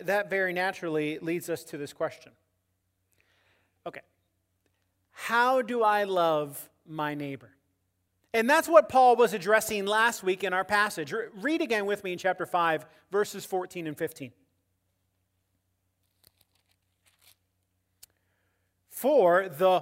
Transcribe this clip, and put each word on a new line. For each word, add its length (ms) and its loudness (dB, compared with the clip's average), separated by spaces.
that 280 -2
very 220 -2
naturally 680 -4
leads 300 -6
us 160 -8
to 120 -14
this 160 -12
question. 400 -10
Okay, 160 -14
how 500 0
do 220 -2
I 200 2
love 640 -2
my 300 -6
neighbor? 360 -12
And 160 0
that's 180 2
what 220 8
Paul 260 6
was 160 6
addressing 540 0
last 360 0
week 220 -2
in 80 -2
our 140 0
passage. 480 -2
Re-, 200 -6
read 280 -2
again 240 -2
with 180 -4
me 80 -8
in 60 -6
chapter 280 -2
five, 400 0
verses 360 -4
fourteen 420 -8
and 100 -10
fifteen. 360 -10
For 580 4
the 340 2